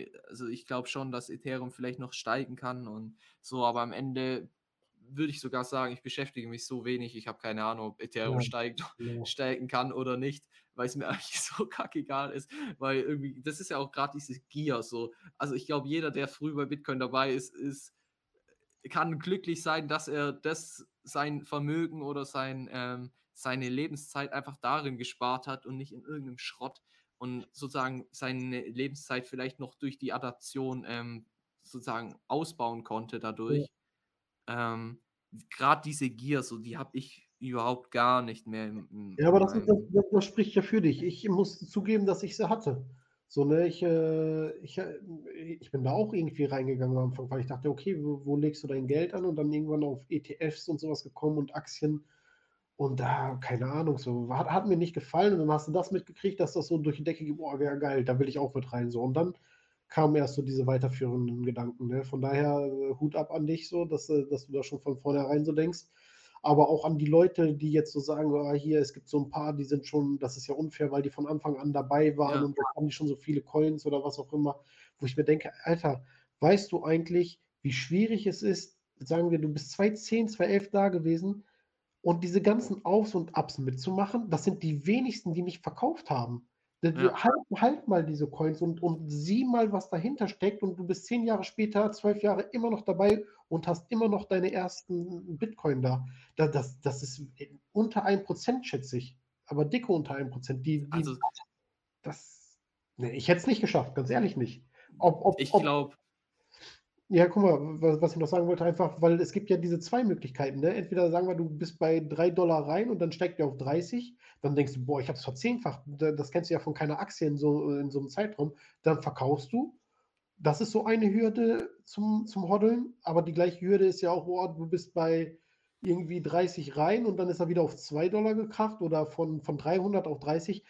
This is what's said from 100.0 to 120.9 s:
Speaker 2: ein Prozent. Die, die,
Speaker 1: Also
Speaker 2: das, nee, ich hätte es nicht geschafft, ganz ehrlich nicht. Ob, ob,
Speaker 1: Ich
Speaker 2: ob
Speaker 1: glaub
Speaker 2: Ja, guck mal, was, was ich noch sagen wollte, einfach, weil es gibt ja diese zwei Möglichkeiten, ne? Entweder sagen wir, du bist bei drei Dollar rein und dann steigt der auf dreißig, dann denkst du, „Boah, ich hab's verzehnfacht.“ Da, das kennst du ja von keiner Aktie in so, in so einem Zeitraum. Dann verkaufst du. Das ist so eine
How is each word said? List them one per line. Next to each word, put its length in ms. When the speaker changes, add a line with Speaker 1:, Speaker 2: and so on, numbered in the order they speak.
Speaker 2:
ein 160
Prozent. 380
Die, 240
die, 120
Speaker 1:
Also 140
Speaker 2:
das, 560
nee, 160
ich 160
hätte 100
es 80
nicht 140
geschafft, 340
ganz 160
ehrlich 260
nicht. 260
Ob, 260
ob, 120
Speaker 1:
Ich 180
Speaker 2:
ob 80
Speaker 1:
glaub 340
Speaker 2:
Ja, 200
guck 160
mal, 400
was, 180
was 120
ich 40
noch 100
sagen 200
wollte, 180
einfach, 340
weil 220
es 100
gibt 200
ja 60
diese 220
zwei 240
Möglichkeiten, 560
ne? 140
Entweder 380
sagen 160
wir, 80
du 120
bist 300
bei 220
drei 320
Dollar 360
rein 220
und 100
dann 120
steigt 260
der 80
auf 120
dreißig, 580
dann 140
denkst 180
du, 120
„Boah, 140
ich 80
hab's 160
verzehnfacht.“ 600
Da, 280
das 180
kennst 180
du 60
ja 40
von 140
keiner 260
Aktie 280
in 100
so, 400
in 140
so 80
einem 100
Zeitraum. 460
Dann 220
verkaufst 500
du. 240
Das 240
ist 100
so 140
eine 280